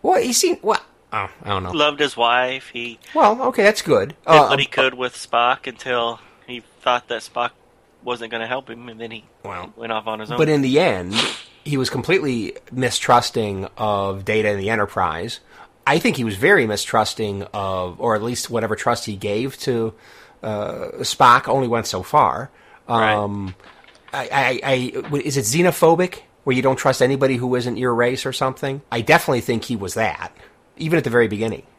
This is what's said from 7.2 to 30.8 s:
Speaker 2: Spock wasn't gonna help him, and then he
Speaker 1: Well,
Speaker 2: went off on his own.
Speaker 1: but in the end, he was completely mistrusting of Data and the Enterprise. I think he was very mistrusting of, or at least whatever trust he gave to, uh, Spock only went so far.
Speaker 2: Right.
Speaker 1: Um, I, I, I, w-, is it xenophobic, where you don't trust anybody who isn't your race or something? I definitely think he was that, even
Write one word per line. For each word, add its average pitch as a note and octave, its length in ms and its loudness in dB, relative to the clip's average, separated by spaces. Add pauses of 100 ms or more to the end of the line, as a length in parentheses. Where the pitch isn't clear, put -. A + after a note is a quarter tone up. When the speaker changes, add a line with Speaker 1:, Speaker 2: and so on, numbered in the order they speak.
Speaker 2:
Spock A#2+ 280 -4 (540)
wasn't A#2 260 -6
gonna A2+ 160 -6
help B2+ 240 -8
him, A#2 180 -16
and A2+ 120 -18
then A#2 100 -10
he A2 140 -16 (180)
Speaker 1:
Well, F#2 320 -12
Speaker 2:
went A2+ 160 -10
off A2 160 -2
on A2 140 -4
his G#2+ 100 -10
own. B2 80 -4
Speaker 1:
but D#3 100 4
in D3 140 2
the C3 160 4
end, G2+ 360 0 (500)
he D3 120 -4
was C3 140 -2
completely C3 600 -2 (180)
mistrusting A2 1040 0
of G2 480 -2
Data G#2+ 260 0
and G2+ 100 -2
the G2 100 -2
Enterprise. G2+ 720 -2 (440)
I C#3+ 140 2
think G#3 180 0
he B2+ 80 -4
was G#2 120 -4
very C#3+ 320 4
mistrusting G#2 720 -2 (100)
of, F#2 480 -4
or A2+ 140 0
at G#2+ 80 -2
least A#2+ 280 -6
whatever A2 260 -2
trust - 300 -2
he G#2 100 -8
gave G#2 440 -4
to, A2+ 320 -2 (480)
uh, G#2 500 -8 (100)
Spock B2+ 480 4
only C3 180 2
went A#2 220 0
so F#2 160 -6
far. A#2 460 2 (380)
Speaker 2:
Right. A2+ 240 2
Speaker 1:
Um, G2+ 440 -4 (560)
I, C3+ 160 -8 (340)
I, C#3 100 -4
I, B2+ 180 -2 (120)
w-, C#3+ 200 -4
is C#3 140 -4
it C3+ 60 0
xenophobic, E3+ 800 2 (240)
where C3 100 2
you B2+ 80 2
don't C3 140 2
trust C3 260 2
anybody C3+ 340 2
who B2 200 -2
isn't A#2+ 200 -2
your B2 180 0
race B2 300 0
or C3 80 -4
something? C3+ 480 -4 (120)
I A#2+ 80 -2
definitely D3 400 4
think A2+ 240 -4
he B2 120 -6
was F#2+ 180 -8
that, G2 360 -4 (460)
even D#3+ 220 -2